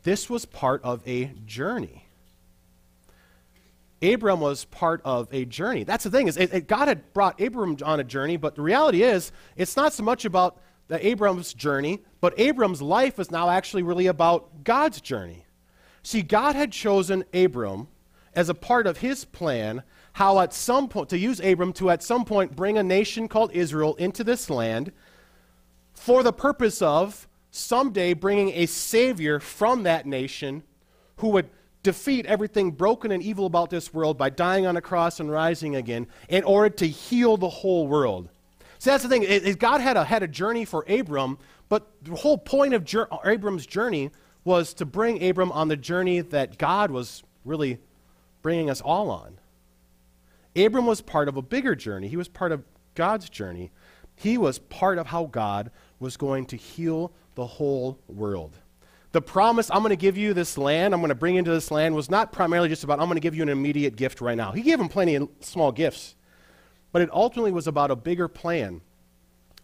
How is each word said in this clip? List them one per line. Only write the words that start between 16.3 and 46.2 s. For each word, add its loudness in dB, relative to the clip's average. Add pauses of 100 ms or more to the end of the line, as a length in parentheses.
had -2
chosen 0 (100)
Abram 0 (480)
as 2
a -2
part 2
of 0
his -4
plan, -4 (280)
how 6
at 0
some 0
point, -6
to -2
use 0
Abram 2
to 0
at 2
some 0
point 0
bring 0
a 2
nation 0
called 2
Israel 0
into -4
this -2
land -2 (1040)
for 4
the 4
purpose 0
of 0 (260)
someday 0
bringing 2
a 0
savior 0
from 0
that 0
nation -6 (560)
who 0
would 2 (340)
defeat 0
everything 0
broken 0
and -2
evil -4
about 0
this -8
world 0
by 0
dying 0
on 0
a -2
cross 0
and -6
rising -2
again -4 (220)
in 2
order 6
to 0
heal 2
the -2
whole 0
world. 0 (500)
See, 2
that's 4
the -6
thing. 4
It, 2
it, 0
God 4
had 2
a, 4
had 0
a -4
journey -4
for -4
Abram, -2 (300)
but 0 (100)
the -12
whole 4
point 2
of 0
jour-, -2 (160)
Abram's 0
journey -4 (340)
was 2
to -6
bring -2
Abram 0
on -2
the -2
journey -2